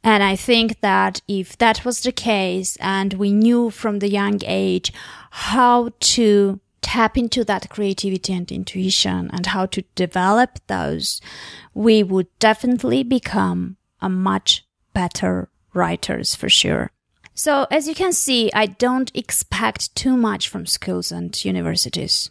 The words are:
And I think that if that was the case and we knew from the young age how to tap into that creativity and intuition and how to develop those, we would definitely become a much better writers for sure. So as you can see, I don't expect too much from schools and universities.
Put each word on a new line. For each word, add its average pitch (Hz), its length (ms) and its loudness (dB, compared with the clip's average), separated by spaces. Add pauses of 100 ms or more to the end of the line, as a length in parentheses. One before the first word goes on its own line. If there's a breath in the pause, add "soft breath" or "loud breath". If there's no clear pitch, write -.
And 214 200 4
I 196 120 2
think 226 460 0
that 190 480 0
if 190 300 -6
that 220 260 2
was 240 160 -4
the 254 100 -2
case 190 680 -2
and 196 320 -2
we 202 200 0
knew 233 360 4
from 208 300 -4
the 202 100 -2
young 202 380 0
age 131 480 -2 (360 loud breath)
how 240 600 2 (100)
to 202 580 4 (220)
tap 226 380 0
into 233 260 -2
that 196 240 -4
creativity 196 640 -4
and 180 180 -4
intuition 185 800 -2
and 180 140 -4
how 190 220 -2
to 190 160 -6 (120)
develop 190 640 2 (100)
those, 160 520 -4 (540 loud breath)
we 214 280 6
would 185 260 0 (100)
definitely 247 640 2
become 190 760 -2 (240)
a 190 80 -4
much 190 560 0 (300)
better 180 560 -2 (240)
writers 175 600 -2
for - 140 -6
sure. - 420 2 (460)
So 277 320 2
as 294 200 0
you 320 80 -6
can 370 160 2
see, 247 420 2
I 214 120 2
don't 247 460 0
expect - 840 -4
too 254 200 2
much 214 320 0
from 175 180 -10
schools - 440 -4
and 87 340 -8
universities. - 880 -2